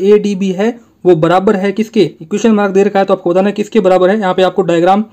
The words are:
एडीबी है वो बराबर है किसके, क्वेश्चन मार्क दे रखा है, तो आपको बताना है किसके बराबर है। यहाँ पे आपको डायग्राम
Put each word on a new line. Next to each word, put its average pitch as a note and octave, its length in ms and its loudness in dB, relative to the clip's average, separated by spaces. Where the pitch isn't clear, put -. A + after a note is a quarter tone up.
एडीबी G3+ 500 0
है G3+ 260 -4
वो F3+ 120 4
बराबर F#3 400 0
है G3 160 -4
किसके, G#3+ 340 -2
क्वेश्चन G3+ 460 -2
मार्क G3+ 220 0
दे G3 80 4
रखा G3+ 160 -2
है, G3 60 2
तो F#3+ 100 -2
आपको F3+ 160 -2
बताना F#3+ 180 0
है G3+ 40 -2
किसके G#3 280 -4
बराबर F#3 300 2
है। A3 80 -2
यहाँ F#3 160 -2
पे F#3 80 0
आपको F3+ 220 0
डायग्राम F3 480 0